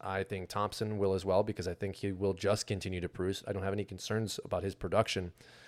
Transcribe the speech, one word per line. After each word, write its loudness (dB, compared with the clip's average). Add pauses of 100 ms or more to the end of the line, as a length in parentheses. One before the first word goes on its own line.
I -2
think -6
Thompson -2
will 4
as 0
well, 6
because 0
I 0
think -4
he -2
will 2
just 2
continue -2
to -2
produce. -2
I 0
don't -2
have 0
any -2
concerns -2
about -2
his -2
production. 2 (360)